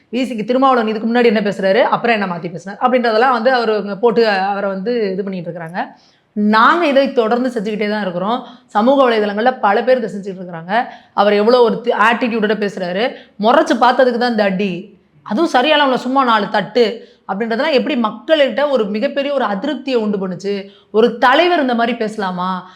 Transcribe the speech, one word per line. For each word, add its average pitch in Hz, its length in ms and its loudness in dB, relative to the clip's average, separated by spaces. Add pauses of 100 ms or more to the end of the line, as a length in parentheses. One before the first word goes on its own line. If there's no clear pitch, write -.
(120)
வி 226 40 -4
சிக்கு 233 280 -4
திருமாவளவன் 247 500 2
இதுக்கு 220 160 -4
முன்னாடி 240 240 4
என்ன 220 60 2
பேசுறாரு, 196 420 2
அப்புறம் 226 380 0
என்ன 185 140 -4
மாத்தி 165 200 -8
பேசுறாரு 190 260 -12
அப்படின்றதெல்லாம் 240 580 2
வந்து 240 140 2
அவர் 214 460 -2
போட்டு 226 300 2
அவரை 196 420 -2
வந்து 202 420 -4
இது 185 100 -4
பண்ணிட்டு 180 280 -8
இருக்கிறாங்க. 170 300 -10 (560)
நாங்க 233 500 4
இதை 269 260 2
தொடர்ந்து 240 360 0
செஞ்சுக்கிட்டே 214 420 -4
தான் 214 100 -4
இருக்கிறோம். 190 380 -4 (280)
சமூக 240 360 2
வலைதளங்கள்ல 220 580 0
பல 214 240 2
பேர் 254 140 2
இதை 220 120 -4
செஞ்சுட்டு 190 300 -10
இருக்கிறாங்க. 175 320 -10 (420)
அவர் 202 180 2
எவ்வளோ 214 300 4
ஒரு 208 220 2
தி-, - 80 0
ஆட்டிடியூடோட 220 680 0
பேசுறாரு, 190 420 -4 (360)
முறைச்சு 269 400 4
பார்த்ததுக்கு 247 380 4
தான் 247 160 -2
இந்த 214 80 0
அடி, 190 560 -4 (240)
அதுவும் 302 280 -2
சரியான 294 340 4
அவங்கள 262 100 2
சும்மா 262 300 0
நாலு 214 240 2
தட்டு 220 360 0 (440)
அப்படின்றதெல்லாம் 233 500 -2
எப்படி 269 220 -2
மக்கள்கிட்ட 269 720 0
ஒரு 233 140 -4
மிகப்பெரிய 277 500 -4
ஒரு 254 100 -2
அதிருப்தியை 240 560 -4
உண்டு 202 280 -4
பண்ணுச்சு. 196 360 -8 (260)
ஒரு 226 280 2
தலைவர் 320 420 4
இந்த 254 140 0
மாதிரி 233 220 0
பேசலாமா? 190 540 -4 (260)